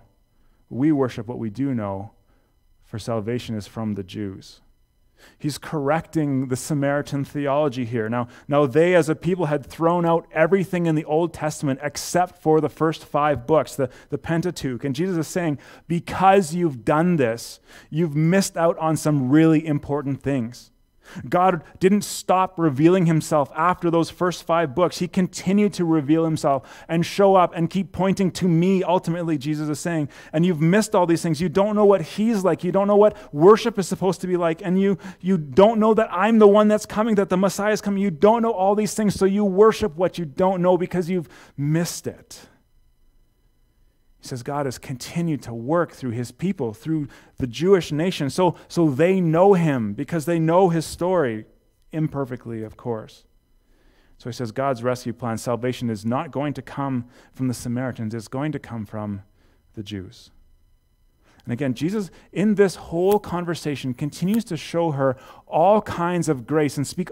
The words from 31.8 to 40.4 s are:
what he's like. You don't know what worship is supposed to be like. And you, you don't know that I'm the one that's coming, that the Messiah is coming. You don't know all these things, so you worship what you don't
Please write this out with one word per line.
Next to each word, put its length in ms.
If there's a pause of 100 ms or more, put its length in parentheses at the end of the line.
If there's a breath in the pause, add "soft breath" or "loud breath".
what 200
he's 400
like. 200
You 80
don't 140
know 100
what 380
worship 460
is 80
supposed 340
to 60
be 100
like. 260
And 160
you, 200 (200 loud breath)
you 200
don't 400
know 160
that 180
I'm 240
the 100
one 200
that's 180
coming, 300
that 140
the 80
Messiah 340
is 100
coming. 220
You 80
don't 320
know 100
all 220
these 180
things, 220
so 100
you 180
worship 520
what 240
you 60
don't 360